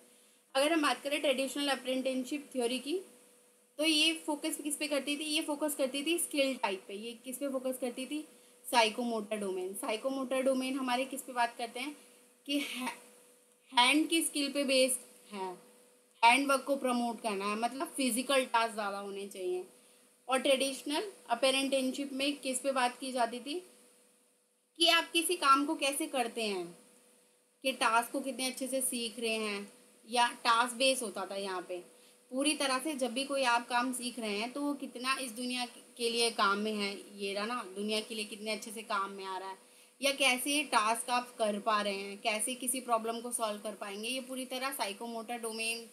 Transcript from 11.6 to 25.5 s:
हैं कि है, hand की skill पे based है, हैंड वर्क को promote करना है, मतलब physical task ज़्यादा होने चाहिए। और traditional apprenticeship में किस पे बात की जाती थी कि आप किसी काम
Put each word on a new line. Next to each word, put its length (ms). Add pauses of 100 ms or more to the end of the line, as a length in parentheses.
हैं 140 (520)
कि 140
है, 280 (840)
hand 360
की 140
skill 300
पे 120
based 720
है, 160 (720)
हैंड 260
वर्क 160
को 140
promote 440
करना 220
है, 140
मतलब 380
physical 500
task 280
ज़्यादा 240
होने 300
चाहिए। 360 (640)
और 120
traditional 720 (200)
apprenticeship 840
में 260
किस 220
पे 120
बात 260
की 140
जाती 280
थी 140 (1200)
कि 100
आप 240
किसी 240
काम 300